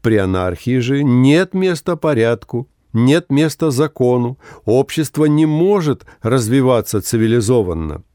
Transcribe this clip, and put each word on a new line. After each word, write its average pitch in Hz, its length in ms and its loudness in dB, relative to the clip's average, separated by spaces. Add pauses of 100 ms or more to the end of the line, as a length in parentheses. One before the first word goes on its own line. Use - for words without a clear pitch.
При 113 140 2
анархии 95 640 -2
же 139 240 -2
нет 139 500 2
места 185 420 -2
порядку, 117 720 -2 (240)
нет 131 380 2
места 151 400 0
закону, 123 720 -2 (260)
общество 139 600 -2
не 151 200 2
может 156 640 -2 (160)
развиваться 120 760 0
цивилизованно. 107 1000 -2 (140)